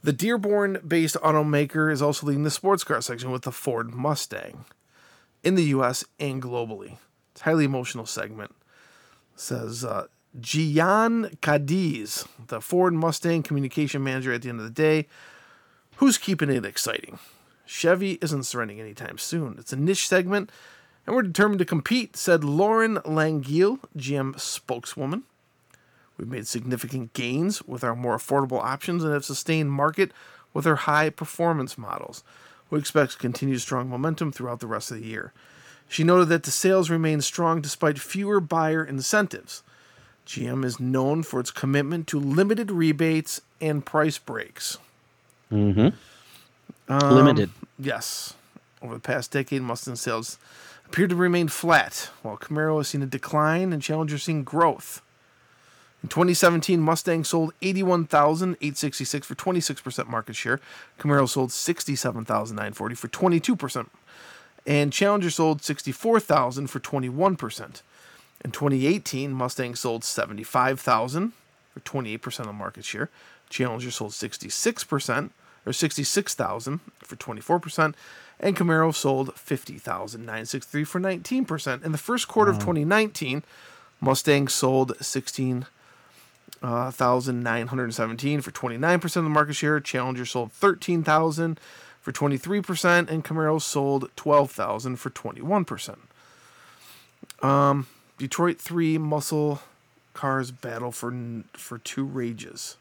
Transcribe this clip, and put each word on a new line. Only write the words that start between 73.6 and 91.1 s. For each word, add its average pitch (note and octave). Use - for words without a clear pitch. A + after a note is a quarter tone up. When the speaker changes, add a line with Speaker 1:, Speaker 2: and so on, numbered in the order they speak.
Speaker 1:
sold G#2
sixty-six -
percent, C#3
or B2
sixty-six D#3+
thousand B2
for -
twenty-four A#2+
percent, D#3
and G3+
Camaro D#3+
sold C3+
fifty -
thousand A2
nine A2
sixty-three D3
for F3+
nineteen F#3+
percent. C#3
In D#3+
the D3+
first A#3
quarter G#3
of G3+
Speaker 2:
Wow. G3+
Speaker 1:
twenty D#3+
nineteen, E3+
Mustang C3+
sold C3
sixteen, B2+
uh, B2
thousand B2+
nine A#2
hundred B2
seventeen A#2+
for -
twenty-nine C#3
percent E3+
of D#3
the D3+
market D3+
share. D3
Challenger B2+
sold A#2+
thirteen F3+
thousand D#3+